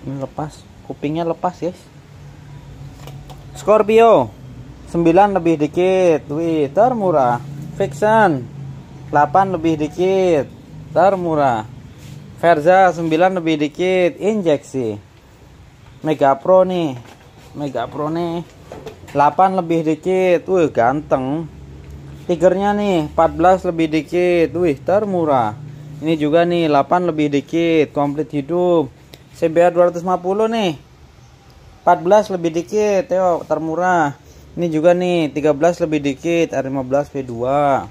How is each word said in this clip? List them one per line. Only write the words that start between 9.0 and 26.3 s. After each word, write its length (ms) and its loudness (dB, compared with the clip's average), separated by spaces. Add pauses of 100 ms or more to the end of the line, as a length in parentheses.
delapan 480 2
lebih 240 0
dikit, 640 0 (480)
termurah. 720 0 (720)
Verza 560 4
sembilan 480 0
lebih 160 0
dikit, 640 -2
injeksi. 720 -2 (1040)
Mega 400 0
Pro 240 4
nih. 320 -2 (640)
Mega 320 -6
Pro 160 -6
nih. 360 -6 (720)
Delapan 400 2
lebih 320 0
dikit. 640 0
Wih, 160 2
ganteng. 800 -2 (760)
Tigernya 500 2
nih 400 0
empat 220 2
belas 260 4
lebih 300 -2
dikit. 680 0
Wih, 240 0
termurah. 720 0 (480)
Ini 160 -2
juga 300 2